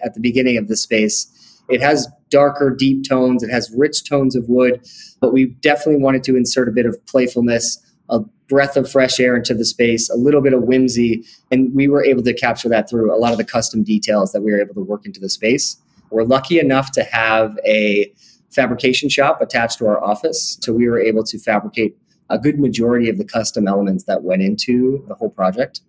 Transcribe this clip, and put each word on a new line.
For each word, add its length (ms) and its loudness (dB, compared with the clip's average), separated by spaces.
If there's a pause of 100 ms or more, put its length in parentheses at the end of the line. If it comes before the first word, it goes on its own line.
at 100 -6
the 80 -12
beginning 360 2
of 120 -4
the 80 -2
space. 560 -2 (360)
It 120 2
has 260 2 (220)
darker, 400 4
deep 380 0
tones. 360 2
It 60 -6
has 260 -4
rich 320 0
tones 280 0
of 120 -4
wood, 380 2 (340)
but 140 2
we 140 4 (140)
definitely 400 2
wanted 220 2
to 140 2
insert 320 0
a 20 -4
bit 140 0
of 200 -4
playfulness, 800 -2 (260)
a 100 0 (280)
breath 300 2
of 120 -2
fresh 300 2
air 160 2
into 180 -2
the 120 -2
space, 440 0
a 60 -4
little 260 4
bit 120 4
of 100 2
whimsy. 640 0 (260)
And 220 2
we 160 2
were 160 2
able 180 2
to 100 0
capture 360 -2
that 200 0
through 240 0
a 60 2
lot 140 2
of 40 -2
the 60 0
custom 400 -2
details 480 0
that 100 -2
we 120 0
were 80 2
able 140 -6
to 80 -6
work 220 -8
into 140 -16
the 100 -8
space. 460 -2 (340)
We're 140 0
lucky 340 0
enough 360 0
to 100 0
have 640 0
a 480 2 (380)
fabrication 580 0
shop 320 2
attached 380 -2
to 80 0
our 140 0
office. 600 -4
So 100 -4
we 160 2
were 140 0
able 240 0
to 120 -8
fabricate 600 -2 (320)
a 80 -2
good 220 0
majority 500 0
of 80 -2
the 80 -4
custom 420 -4
elements 380 -2
that 180 -2
went 180 0
into 680 -2
the 80 -12
whole 140 -6
project. 600 -4